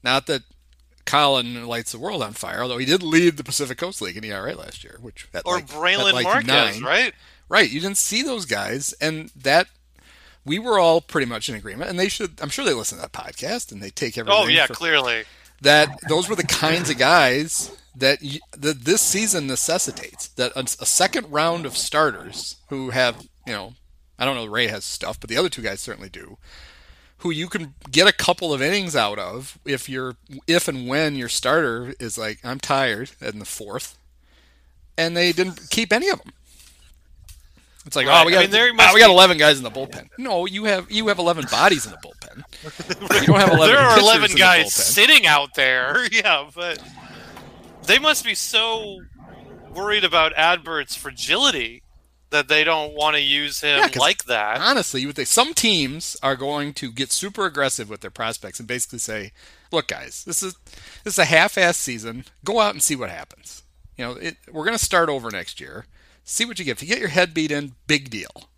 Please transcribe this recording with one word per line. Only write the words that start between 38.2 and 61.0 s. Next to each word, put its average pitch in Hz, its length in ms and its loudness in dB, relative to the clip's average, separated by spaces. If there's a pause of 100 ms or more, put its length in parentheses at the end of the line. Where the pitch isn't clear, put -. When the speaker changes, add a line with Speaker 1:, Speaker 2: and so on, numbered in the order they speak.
Speaker 1:
"Oh, 160 60 8
we 170 60 2
Speaker 2:
I - 20 4
Speaker 1:
got, 185 60 6
Speaker 2:
mean, 196 100 2
there 233 180 4
Speaker 1:
oh, 240 40 -2
Speaker 2:
must 190 200 8
Speaker 1:
we 214 60 8
got 226 80 12
Speaker 2:
be 190 60 10
Speaker 1:
eleven 180 240 8
guys 151 200 6
in 131 60 -8
the 113 80 -10
bullpen." 135 360 -12 (120)
No, 202 260 -2
you 196 200 -8
have, 190 260 -2
you 214 160 -2
have 202 120 0
eleven 170 320 0
bodies 151 340 4
in 107 60 -14
the 87 60 -18
bullpen. - 460 -20 (680)
Speaker 2:
<laughs> - 100 4
Speaker 1:
You - 60 4
don't 196 120 8
have 190 100 6
eleven 202 260 8
Speaker 2:
There 285 80 8
are 254 120 6
Speaker 1:
pitchers 208 80 10
Speaker 2:
eleven 220 220 6
Speaker 1:
in 196 80 2
the - 40 2
Speaker 2:
guys 175 300 8
Speaker 1:
bullpen. - 40 -6
Speaker 2:
sitting 208 560 6
out 143 280 2
there. 131 520 0
<laughs> 190 40 -4
Yeah, 175 440 0
but 175 240 -8 (1080)
they 233 140 4
must 302 240 0
be 220 120 -4
so 220 640 -4 (720)
worried 208 300 -2
about 160 320 2
Adbert's 160 600 0
fragility 139 840 -4 (480)
that 147 180 0
they 151 160 2
don't 151 300 -2
wanna 151 240 0
use 143 440 -2
him 143 180 0
Speaker 1:
Yeah, 143 100 4
'cause 135 80 -6
Speaker 2:
like 143 280 2
that. 110 360 -2
Speaker 1:
honestly, 190 400 0
you 139 60 -6
would 143 100 -10
think 135 100 -4
some 277 260 2
teams 165 680 -2
are 135 120 0
going 143 400 -6
to 127 160 -10
get 123 200 -6
super 202 340 -4
aggressive 139 440 -2
with 104 120 -14
their 104 100 -14
prospects 113 480 -8
and 117 80 -16
basically 123 320 -6
say, 107 320 -8 (400)
"Look, 156 160 -2
guys, 135 380 -12
this - 180 -6
is, 185 120 -10 (480)